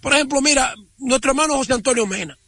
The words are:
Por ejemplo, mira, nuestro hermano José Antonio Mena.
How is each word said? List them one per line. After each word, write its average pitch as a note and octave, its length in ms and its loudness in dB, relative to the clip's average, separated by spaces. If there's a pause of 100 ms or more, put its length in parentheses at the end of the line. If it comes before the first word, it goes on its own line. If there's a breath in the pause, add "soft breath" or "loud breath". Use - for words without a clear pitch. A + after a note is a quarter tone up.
Por C4+ 120 -2
ejemplo, C#4 280 0
mira, C#4 320 2 (240)
nuestro C4 320 0
hermano D4+ 260 0
José C4 160 -2
Antonio A#3+ 340 0
Mena. F#3 420 -8